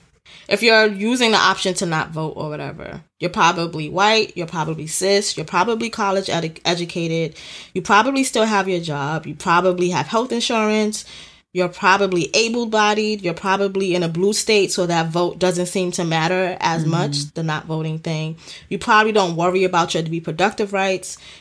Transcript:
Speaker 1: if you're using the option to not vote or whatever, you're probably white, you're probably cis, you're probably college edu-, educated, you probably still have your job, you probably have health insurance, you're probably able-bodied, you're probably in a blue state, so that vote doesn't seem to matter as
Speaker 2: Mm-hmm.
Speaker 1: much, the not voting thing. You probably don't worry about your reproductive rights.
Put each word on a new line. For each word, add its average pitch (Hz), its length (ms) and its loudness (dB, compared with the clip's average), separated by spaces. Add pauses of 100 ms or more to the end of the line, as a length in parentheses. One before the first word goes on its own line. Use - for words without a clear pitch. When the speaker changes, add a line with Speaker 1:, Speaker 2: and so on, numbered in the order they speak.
(460)
Speaker 1:
if 202 160 0
you're 220 260 6
using 226 420 0
the 208 80 4
option 190 360 2
to 185 120 -2
not 160 240 -2
vote 156 260 -6
or 156 140 -6
whatever, 151 500 -10 (180)
you're 180 120 -4
probably 165 580 2
white, 214 480 2
you're 175 100 -6
probably 156 420 -6
cis, 196 500 0
you're 156 80 -6
probably 226 420 0
college 196 380 0
edu-, 160 400 -4
educated, 165 680 -2 (380)
you 190 80 -4
probably 233 440 4
still 240 200 2
have 202 240 0
your 180 120 -2
job, 151 460 -4
you 147 80 -10
probably 180 560 2
have 135 180 -2
health 240 240 0
insurance, 214 720 0 (480)
you're 180 160 0
probably 185 640 2
able-bodied, 214 880 0
you're 175 120 -2
probably 196 600 0
in 180 100 2
a 165 40 0
blue 175 240 2
state, 208 400 2
so 180 140 0
that 165 240 0
vote 175 280 -2
doesn't 180 280 0
seem 180 260 -2
to 185 120 -4
matter 175 560 0
as 165 220 0
Speaker 2:
Mm-hmm. 156 80 0
Speaker 1:
much, 147 440 -2
the 165 100 -6
not 156 220 -4
voting 160 320 -4
thing. 160 380 -6 (320)
You 196 100 -4
probably 214 340 4
don't 185 240 2
worry 180 280 2
about 175 300 0
your 165 100 0
reproductive 175 680 -2
rights. 190 440 -2 (240)